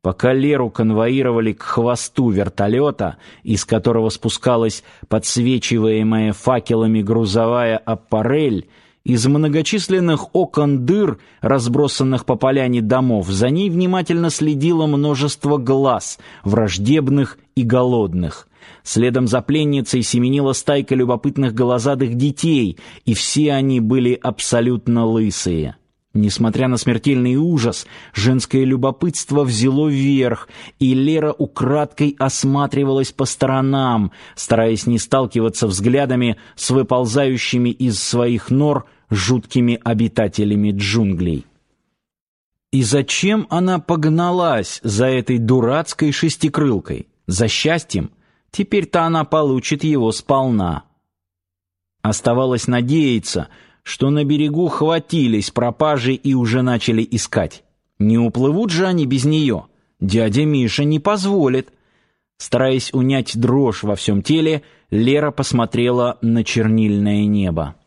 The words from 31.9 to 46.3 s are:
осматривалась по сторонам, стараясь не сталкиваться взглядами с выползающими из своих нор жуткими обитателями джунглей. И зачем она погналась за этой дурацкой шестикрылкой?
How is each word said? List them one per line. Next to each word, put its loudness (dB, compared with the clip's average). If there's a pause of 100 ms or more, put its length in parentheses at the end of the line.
осматривалась 0
по -2
сторонам, 0 (240)
стараясь 0
не 2
сталкиваться 0
взглядами 0 (180)
с -6
выползающими 0
из -2
своих -2
нор 2 (260)
жуткими 0
обитателями 0
джунглей. -2 (1300)
И 2
зачем 0
она 0
погналась 0
за 0
этой 0
дурацкой 0
шестикрылкой? -2 (200)